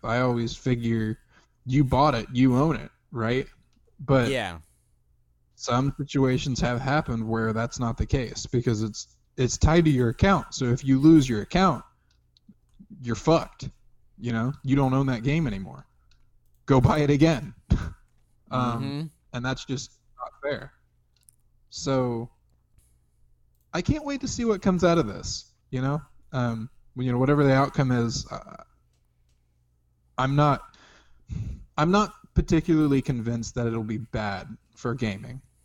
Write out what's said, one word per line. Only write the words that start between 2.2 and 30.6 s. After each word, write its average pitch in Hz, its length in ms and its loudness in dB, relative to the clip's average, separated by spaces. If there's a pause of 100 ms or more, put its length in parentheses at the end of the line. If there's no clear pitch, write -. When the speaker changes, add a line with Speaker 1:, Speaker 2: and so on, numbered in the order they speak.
Speaker 1:
you 123 240 4
own 151 180 2
it, 110 140 -10 (220)
right? 131 360 -4 (520)
But 127 300 2
Speaker 2:
Yeah. 104 280 -4 (1000)
Speaker 1:
some 135 420 -2
situations 135 600 0
have 123 220 -2
happened 131 460 -2
where 113 260 -2
that's 117 260 -4
not 117 180 -4
the 113 80 -2
case - 400 -4
because 120 360 0
it's, - 340 -8 (220)
it's 127 200 -2
tied 160 280 6
to 156 60 6
your 123 180 2
account. 185 440 2
So 135 120 -4
if 123 180 0
you 135 160 4
lose 151 300 8
your 107 120 -2
account, 175 420 0 (1160)
you're 117 140 -4
fucked. - 540 0 (480)
You 117 140 -6
know, 117 220 -2 (100)
you 135 120 2
don't 135 180 2
own 135 140 2
that 120 160 -4
game 147 240 0
anymore. 95 380 -10 (800)
Go 135 140 6
buy 123 200 4
it 147 100 2
again. 147 440 2 (160)
<laughs> - 60 4 (760)
Um, 127 100 -2 (220)
Speaker 2:
Mm-hmm. 143 220 -6 (280)
Speaker 1:
and 120 100 -8
that's 131 220 -6
just - 260 -8 (280)
not 123 120 -14 (100)
fair. 139 300 -8 (1000)
So 123 580 -4 (1400)
I 175 80 -4
can't 302 240 -2
wait 277 160 -6
to 269 60 -6
see - 180 -6
what 214 160 0
comes 185 220 2
out 170 160 4
of 127 80 0
this, - 440 -10 (200)
you 127 100 -4
know? 143 200 -2 (300)
Um, 117 380 -4 (260)
you 127 160 -2
know, 123 60 0
whatever 143 260 4
the 135 100 6
outcome 135 380 2
is, 117 400 -2
uh, - 320 -14 (1500)
I'm 131 180 -2
not, 143 260 2 (1160)